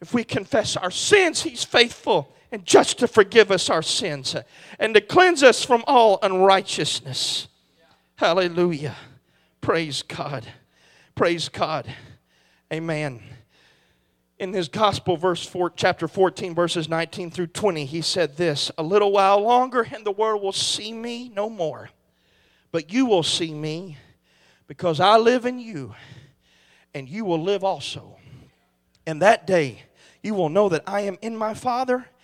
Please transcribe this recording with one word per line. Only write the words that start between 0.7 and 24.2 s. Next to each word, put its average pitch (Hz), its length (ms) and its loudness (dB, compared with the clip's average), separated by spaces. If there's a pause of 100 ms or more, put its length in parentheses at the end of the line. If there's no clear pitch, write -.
our 185 140 0
sins, 359 540 2
he's 247 200 -8
faithful 240 720 0 (180)
and 196 140 -12
just - 320 4
to 220 100 0
forgive 202 440 4
us 185 180 0
our 160 140 0
sins 147 520 -6 (440)
and 220 160 0
to 208 60 8
cleanse 339 420 4
us 233 200 8
from 233 220 2
all 226 380 6
unrighteousness." 185 1200 0 (680)
Hallelujah. 175 800 0 (680)
Praise 165 400 -2
God. 139 460 -10 (680)
Praise 170 360 0
God. 151 360 -6 (880)
Amen. 151 480 -6 (1200)
In 190 120 -8
his 185 160 -4
gospel, 196 480 0
verse 170 300 -2
four, 180 240 -4
chapter 175 380 -2
fourteen, 185 480 -2
verses 165 340 -2
nineteen 165 400 -6
through 175 180 -6
twenty, 170 380 -2
he 156 160 -8
said 156 360 -2
this, 156 380 -2
"A 165 80 -6
little 202 280 2
while 196 260 4
longer 240 560 2
and 214 100 -16
the 208 80 -6
world 214 300 -2
will 196 100 -4
see 214 400 -6
me 240 380 -12
no 208 180 -6
more, 151 440 -8 (800)
but 160 200 -6
you 254 140 2
will 202 160 2
see 160 320 -4
me 156 440 -10 (680)